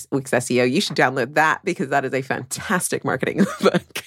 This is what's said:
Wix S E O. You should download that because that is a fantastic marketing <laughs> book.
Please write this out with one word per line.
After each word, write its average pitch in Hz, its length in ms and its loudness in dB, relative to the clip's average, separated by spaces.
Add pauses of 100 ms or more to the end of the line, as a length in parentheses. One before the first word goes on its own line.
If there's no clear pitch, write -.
(120)
Wix 131 220 -2
S 127 180 2
E 123 80 4
O. 123 60 4
You 139 160 2
should 151 160 -2
download 135 380 2
that 151 280 2
because 175 240 -4
that 139 160 2
is 131 100 -4
a 131 80 0
fantastic - 840 -4
marketing - 480 0
<laughs> - 80 -12
book. - 460 0